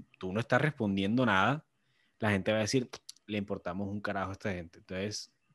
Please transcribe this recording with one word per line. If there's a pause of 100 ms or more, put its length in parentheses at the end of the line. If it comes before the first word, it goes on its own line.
(180)
tú
no
estás
respondiendo
nada, (520)
la
gente
va
a
decir, (380)
"Le
importamos
un
carajo
a
esta
gente".
Entonces, (220)